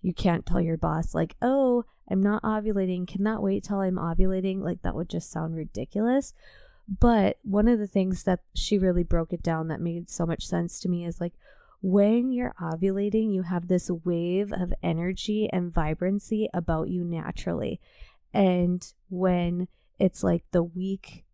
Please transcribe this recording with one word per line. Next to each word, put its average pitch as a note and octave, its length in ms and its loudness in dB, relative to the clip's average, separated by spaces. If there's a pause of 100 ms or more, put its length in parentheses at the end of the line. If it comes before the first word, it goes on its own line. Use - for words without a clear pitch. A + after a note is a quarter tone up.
you F3+ 120 -2
can't E3+ 320 0
tell - 140 4
your E3 180 0
boss, D#3+ 380 -2
like, E3 260 -2
"Oh, B3 440 2 (240)
I'm F#3+ 120 2
not G3+ 220 2
ovulating. G3 640 -2
Can F#3+ 160 -4
that A3 180 0
wait G3+ 220 0
till G3+ 160 -2
I'm F#3 160 0
ovulating?" F#3 640 2
Like, F3+ 200 -4
that - 140 -2
would E3 120 -4
just - 240 -6
sound D#3+ 240 -4
ridiculous. G#3+ 800 -2 (640)
But A3 440 6
one G#3 260 2
of A#3 100 4
the G#3 80 -4
things F#3+ 380 0
that F#3 160 2 (120)
she - 240 0
really F3+ 260 4
broke E3 280 2
it F3 100 -4
down D#3+ 280 -2
that D#3 100 -4
made E3+ 300 -4
so - 160 -4
much E3+ 200 -2
sense E3+ 360 -4
to F#3 80 -2
me F3 160 -2
is, E3+ 160 -6
like, F3 120 -4 (480)
when G#3 520 4
you're B3 260 -4
ovulating, G3 760 0
you F#3 100 0
have F3 260 -4
this F3+ 200 0
wave F3 640 -2
of F3+ 220 -2 (100)
energy F#3 680 -2
and F3 200 -2
vibrancy F#3+ 800 0
about E3 360 -2
you F3+ 160 -2
naturally. - 720 -4 (540)
And F3+ 520 2 (240)
when F3+ 600 0 (280)
it's, - 240 2
like, E3+ 300 2
the F3 120 4
week F3+ 600 -8 (100)